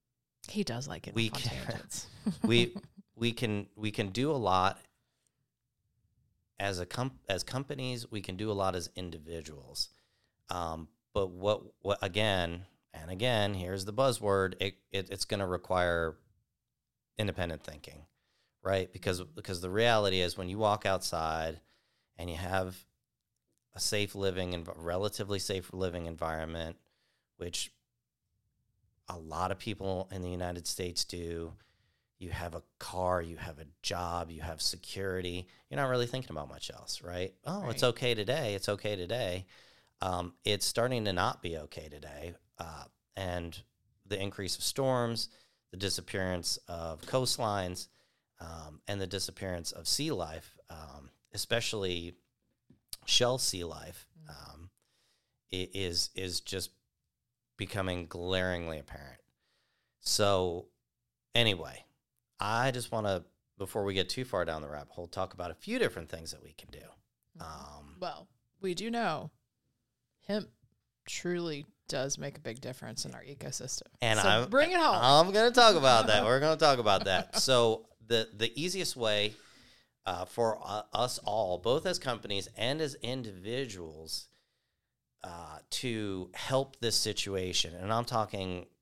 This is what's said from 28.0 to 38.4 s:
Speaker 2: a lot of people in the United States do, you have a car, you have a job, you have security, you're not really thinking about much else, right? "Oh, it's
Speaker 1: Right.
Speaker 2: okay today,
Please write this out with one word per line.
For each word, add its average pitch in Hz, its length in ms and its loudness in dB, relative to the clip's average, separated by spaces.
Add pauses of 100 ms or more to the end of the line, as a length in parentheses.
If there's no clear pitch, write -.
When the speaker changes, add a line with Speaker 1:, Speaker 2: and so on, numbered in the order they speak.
Speaker 2:
a 90 80 -8
lot 82 340 -4
of 98 80 -8
people 95 520 -4
in 95 100 -6
the 90 80 -4
United 87 360 -6
States 90 380 -4
do, 85 500 -8 (640)
you 92 100 -12
have 85 260 -6
a - 80 -12 (160)
car, 90 420 0
you 85 140 -8
have 78 240 -10
a 82 60 -16 (160)
job, 85 500 -4
you 78 100 -12
have 82 200 -8
security, 92 840 -4 (240)
you're 139 100 -4
not 135 100 2
really 123 180 2
thinking 127 240 -8
about - 160 -8
much - 240 -12
else, - 300 -10
right? 90 320 -4 (120)
"Oh, 170 240 -4
it's - 140 0
Speaker 1:
Right. 123 60 6
Speaker 2:
okay 120 240 0
today, 110 420 -2